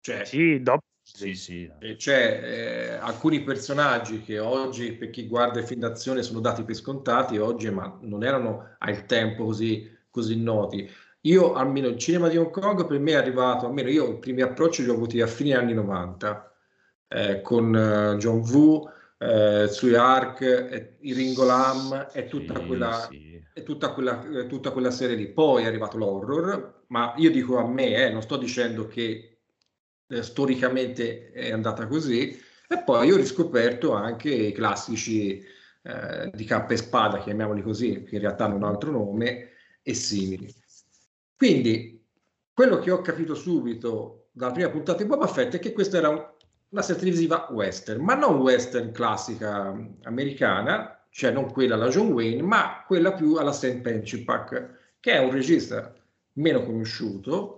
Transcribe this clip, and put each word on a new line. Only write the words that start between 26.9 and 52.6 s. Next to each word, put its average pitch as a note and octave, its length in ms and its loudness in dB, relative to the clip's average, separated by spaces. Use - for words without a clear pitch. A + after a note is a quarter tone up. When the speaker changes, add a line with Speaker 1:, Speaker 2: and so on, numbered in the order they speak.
Speaker 1:
io D#3+ 120 8
dico B2+ 280 2
a A#2 100 0
me, B2 280 0
eh, - 20 2
non A2 140 -4
sto C#3 160 -4
dicendo A2+ 480 -2
che, A2+ 540 -8
eh, A#2+ 140 -6
storicamente B2+ 1080 -2
è B2 200 -8
andata A2 340 -4
così, C#3 440 -2
e F4 160 -4
poi B2+ 300 6
ho G3 40 8
riscoperto B2 760 2
anche A#2 400 -4
i G#2+ 200 0
classici, G#2+ 920 -2
eh, - 500 -8
di G#2+ 120 -10
cappa A2 280 0
e A2+ 60 2
spada, G#2+ 400 2
chiamiamoli G#2+ 420 -2
così, G#2+ 440 -2
che - 100 -14
in G2+ 80 -4
realtà G#2 240 0
hanno G2+ 100 0
un G2+ 80 -2
altro G#2 260 -2
nome, A2+ 600 -4
e - 100 -6
simili. G2 580 -4
Quindi, B2 640 2
quello A#3+ 260 6
che F3+ 120 -2
ho F3+ 100 2
capito D#3 340 -4
subito A#2 1000 -4
dalla B2 200 -4
prima E3 160 0
puntata E3 340 -2
di G#3 60 -2
Boba C4+ 180 2
Fett B2+ 280 0
è F3+ 40 -2
che A3+ 140 -6
questa F#3+ 240 0
era D#3 140 4
un, D3+ 120 -2
una G3+ 140 -4
serie D#3+ 180 -2
televisiva E3 500 0
western, A2 520 -4
ma G#3+ 120 2
non C4+ 260 4
western A#2+ 520 2
classica G#2 840 -4
americana, B2+ 1080 -2
cioè B2+ 200 0
non C3 200 -2
quella B2 240 2
alla A2+ 140 2
John G3 240 2
Wayne, A#2 300 0
ma G3 440 0